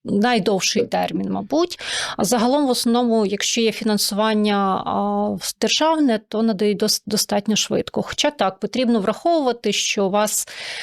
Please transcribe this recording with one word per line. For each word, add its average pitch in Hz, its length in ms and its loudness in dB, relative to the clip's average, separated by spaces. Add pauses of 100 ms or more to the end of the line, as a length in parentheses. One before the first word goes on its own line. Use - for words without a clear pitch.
найдовший 220 840 2
термін, 190 440 -2
мабуть. 277 480 -2 (380)
А 214 80 0
загалом, 247 420 2
в - 20 4
основному, 233 560 2
якщо 202 360 -2
є 220 100 2
фінансування, 208 1120 0
а, 202 440 -2
в-, 196 320 -6
державне, 294 580 2 (100)
то 226 140 -2
надають 208 400 0
дос-, - 220 0
достатньо 208 500 -2
швидко. - 460 -2
Хоча - 300 -2
так, 190 280 -2
потрібно 233 400 0
враховувати, 240 720 0
що - 340 0
у - 20 -2
вас, 208 380 0 (360)